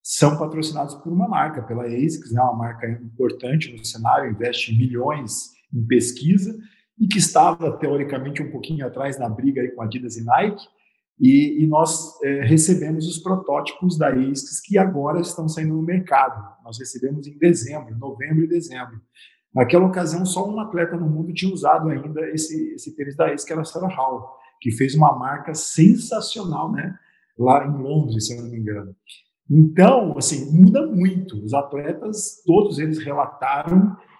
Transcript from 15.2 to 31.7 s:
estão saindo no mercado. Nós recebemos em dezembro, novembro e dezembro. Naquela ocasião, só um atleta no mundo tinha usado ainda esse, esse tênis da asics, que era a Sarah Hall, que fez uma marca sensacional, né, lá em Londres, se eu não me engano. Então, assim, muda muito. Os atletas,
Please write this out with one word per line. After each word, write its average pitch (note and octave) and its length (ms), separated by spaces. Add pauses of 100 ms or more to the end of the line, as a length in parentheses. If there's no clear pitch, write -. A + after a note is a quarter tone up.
estão E3 260
saindo D#3 260
no D#3+ 80
mercado. D#3+ 720 (120)
Nós A#2 120
recebemos C3+ 480
em D3 120
dezembro, D3 600
novembro C#3 460
e D#3+ 40
dezembro. B2+ 540 (540)
Naquela E3 300
ocasião, F3+ 400
só F#3+ 200
um G#3+ 140
atleta F3 380
no E3 120
mundo D#3+ 240
tinha F#3 200
usado D#3 340
ainda D3+ 440
esse, D#3 420
esse - 200
tênis C#3+ 220
da D#3+ 120
asics, D3 180
que E3 80
era D#3+ 80
a D#3 40
Sarah F#3 220
Hall, C3 500 (220)
que A#2+ 100
fez C3 260
uma D3+ 220
marca D3 360
sensacional, F3+ 1200
né, - 200 (460)
lá C#3 260
em C#3+ 160
Londres, C3 460
se A#2+ 80
eu A#2+ 80
não A#2+ 80
me A#2 60
engano. G#2 360 (560)
Então, D#3+ 680
assim, C#3 340
muda A3 360
muito. F#3 560
Os A2 100
atletas, D3 920